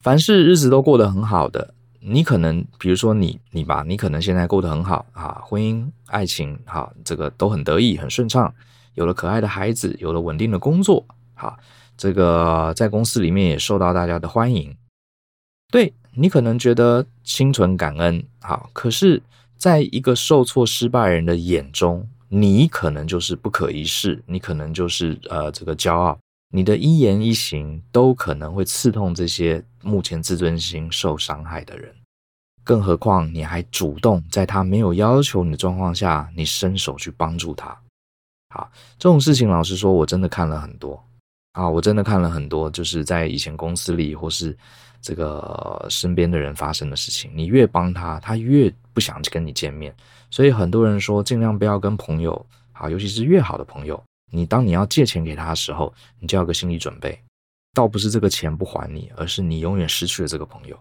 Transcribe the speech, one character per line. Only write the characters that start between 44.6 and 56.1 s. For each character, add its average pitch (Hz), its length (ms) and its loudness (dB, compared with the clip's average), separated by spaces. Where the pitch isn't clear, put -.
这 - 140 -10
个 - 760 -10
身 87 260 -4
边 87 160 2
的 85 80 0
人 73 160 -6
发 76 160 -6
生 78 200 -8
的 69 40 -10
事 - 160 -8
情， - 240 -8
你 80 120 -4
越 117 200 6
帮 87 280 -2
他， 85 260 -8
他 110 160 -6
越 120 340 4
不 - 80 0
想 - 300 -6
跟 82 160 -4
你 73 80 -10
见 73 180 -6
面。 76 220 -14
所 - 140 4
以 139 80 8
很 95 180 2
多 113 160 4
人 104 140 2
说 104 220 0
尽 113 180 -2
量 110 180 0
不 98 60 0
要 104 160 2
跟 104 160 -2
朋 80 240 -4
友， 82 240 -4
啊， - 180 -8
尤 85 80 -4
其 101 100 -6
是 113 160 -4
越 175 160 6
好 101 160 -2
的 - 80 -10
朋 71 220 -14
友， 78 120 -8
你 85 140 -2
当 120 220 2
你 92 60 2
要 90 120 2
借 139 220 2
钱 82 180 -4
给 80 100 -8
他 78 140 -10
的 82 80 -4
时 - 160 -6
候， - 180 -4